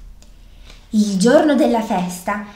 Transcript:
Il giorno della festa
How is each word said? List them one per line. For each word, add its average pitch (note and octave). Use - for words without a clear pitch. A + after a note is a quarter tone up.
Il G#3
giorno C#4
della A#3+
festa G3+